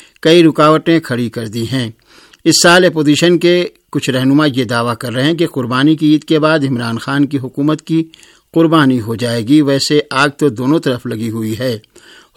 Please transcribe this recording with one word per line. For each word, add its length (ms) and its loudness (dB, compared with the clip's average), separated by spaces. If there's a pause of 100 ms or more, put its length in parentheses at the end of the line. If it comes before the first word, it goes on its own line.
(200)
کئی 240 4
رکاوٹیں 560 2
کھڑی 300 -6
کر 180 -10
دی 240 -8
ہیں۔ 180 -4 (540)
اس 180 2
سال 220 6
اپوزیشن 540 2
کے 280 2 (240)
کچھ 200 -4
رہنما 360 2
یہ 180 0
دعویٰ 320 -2
کر 160 -10
رہے 120 -2
ہیں 100 0
کہ 120 0
قربانی 500 0
کی 160 2
عید 120 0
کے 140 0
بعد 200 2 (100)
عمران 300 -4
خان 280 -2
کی 120 -6
حکومت 440 -4
کی 220 -2 (480)
قربانی 480 2
ہو 140 -8
جائے 340 -4
گی۔ 120 4
ویسے 400 0 (100)
آگ 180 0
تو 200 -2
دونوں 300 -2
طرف 280 -4
لگی 240 -6
ہوئی 280 -6
ہے۔ 200 -4 (580)